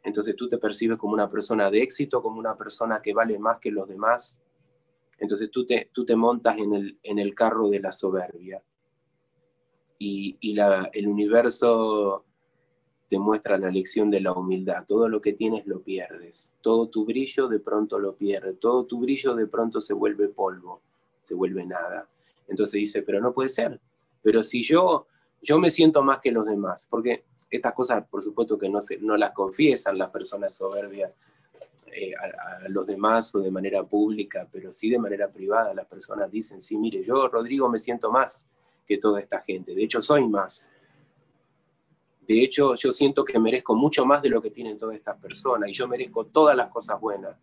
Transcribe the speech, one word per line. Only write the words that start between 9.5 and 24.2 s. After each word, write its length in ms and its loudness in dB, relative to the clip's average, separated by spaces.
Y, 420 -6
y 140 -4
la, 380 4
el 160 -2
universo 1160 2
te 100 0
muestra 400 0
la 120 -2
lección 400 0
de 100 2
la 120 0
humildad. 540 -4
Todo 220 2
lo 120 0
que 120 0
tienes 340 -2
lo 140 -6
pierdes. 800 -10
Todo 280 2
tu 160 -2
brillo 440 -2
de 100 0
pronto 400 -2
lo 160 -4
pierdes. 460 -4
Todo 240 2
tu 160 -8
brillo 340 0
de 120 0
pronto 340 -2
se 140 -4
vuelve 340 0
polvo, 520 -6
se 120 -10
vuelve 320 -4
nada. 420 -8
Entonces 240 -2
dice, 300 -2
"Pero 180 0
no 120 0
puede 160 -2
ser. 320 -2